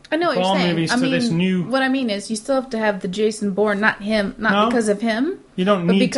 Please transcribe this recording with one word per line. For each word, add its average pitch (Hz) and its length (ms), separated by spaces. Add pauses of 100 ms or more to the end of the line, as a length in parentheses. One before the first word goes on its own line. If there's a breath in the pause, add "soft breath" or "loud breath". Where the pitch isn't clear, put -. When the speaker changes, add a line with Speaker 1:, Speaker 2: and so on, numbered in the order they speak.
(120)
Speaker 1:
I 311 40
know 339 120
what 294 80
you're 185 100
Speaker 2:
Bourne 190 140
Speaker 1:
saying. 180 160
Speaker 2:
movies 165 160
Speaker 1:
I - 80
Speaker 2:
to 262 100
this 254 200
Speaker 1:
mean, 170 80
Speaker 2:
new 185 260
Speaker 1:
what 254 180
I 262 80
mean 262 200
is 202 200
you 220 80
still 269 180
have 262 140
to 226 80
have 214 240
the 196 80
Jason 208 420
Bourne, 202 300
not - 200
him, 202 360
not 220 160
Speaker 2:
No. 208 160
Speaker 1:
because 233 180
of 202 140
him, 240 380 (180)
Speaker 2:
You 185 80
don't 190 200
Speaker 1:
but 180 80
Speaker 2:
need 190 60
to 190 60 (120)